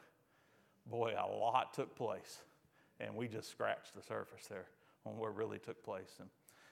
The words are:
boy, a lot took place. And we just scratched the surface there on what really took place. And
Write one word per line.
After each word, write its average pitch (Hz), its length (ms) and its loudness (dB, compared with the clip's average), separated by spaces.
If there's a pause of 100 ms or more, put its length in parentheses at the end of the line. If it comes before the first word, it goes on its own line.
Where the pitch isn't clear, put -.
(840)
boy, 117 320 4
a 98 100 4
lot 110 460 4
took - 220 -2
place. 104 480 -2 (560)
And 107 160 -4
we 120 120 0
just - 220 -4
scratched - 460 2
the 98 60 -12
surface - 460 -6
there 95 200 -6 (380)
on 110 120 -6
what 110 180 -2
really 104 240 0
took - 240 -10
place. 95 360 -6
And 98 100 -12 (420)